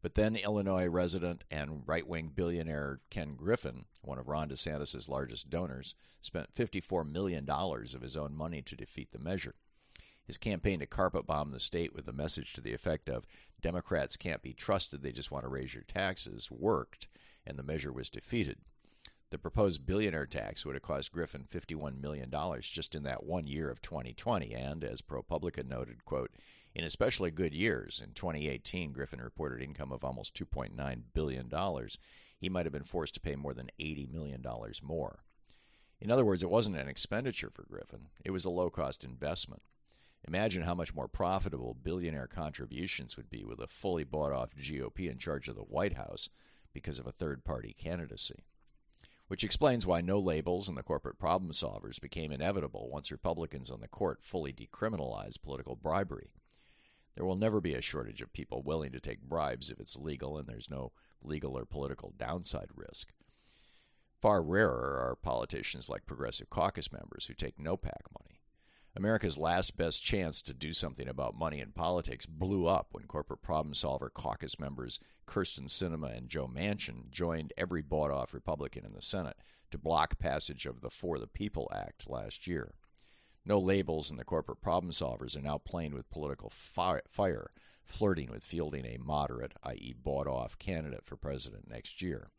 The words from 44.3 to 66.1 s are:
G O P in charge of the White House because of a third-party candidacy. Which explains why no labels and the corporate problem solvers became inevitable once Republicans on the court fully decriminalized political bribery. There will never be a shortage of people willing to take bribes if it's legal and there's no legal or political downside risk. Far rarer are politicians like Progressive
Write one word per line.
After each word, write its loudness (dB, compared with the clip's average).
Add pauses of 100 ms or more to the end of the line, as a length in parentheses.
G -4
O -4
P -4
in -4
charge -4
of -6
the -10
White 2
House -4 (440)
because -4
of -6
a -8
third-party -2
candidacy. -2 (840)
Which 0
explains 6
why 6
no 6
labels 4
and -2
the -6
corporate -2
problem 4
solvers -2
became -4
inevitable 0
once -4
Republicans -2
on -8
the -10
court -2
fully -2
decriminalized -4
political -6
bribery. 0 (840)
There -2
will 2
never 6
be 2
a 0
shortage -2
of -10
people -4
willing 0
to -6
take -6
bribes 0
if -10
it's -6
legal -4
and -6
there's -10
no -4 (300)
legal -2
or -2
political -4
downside -2
risk. -10 (1080)
Far 8
rarer 4
are 0
politicians -2
like -4
Progressive -2